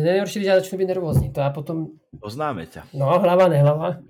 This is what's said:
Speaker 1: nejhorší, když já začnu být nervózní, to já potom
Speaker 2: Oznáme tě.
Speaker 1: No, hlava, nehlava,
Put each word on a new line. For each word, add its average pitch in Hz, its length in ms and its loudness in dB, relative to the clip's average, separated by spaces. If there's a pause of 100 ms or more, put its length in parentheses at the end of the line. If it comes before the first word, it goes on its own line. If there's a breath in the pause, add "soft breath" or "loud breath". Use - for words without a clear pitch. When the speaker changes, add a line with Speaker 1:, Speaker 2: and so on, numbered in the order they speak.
Speaker 1:
nejhorší, 196 360 0
když 190 80 -2
já 190 80 4
začnu 190 220 0
být 190 80 -2
nervózní, 175 460 -2
to - 80 -8
já 139 100 0
potom 156 380 -8 (340)
Speaker 2:
Oznáme 110 440 -8
tě. - 160 -18 (120)
Speaker 1:
No, 139 260 2
hlava, 185 280 4
nehlava, 151 500 2 (120)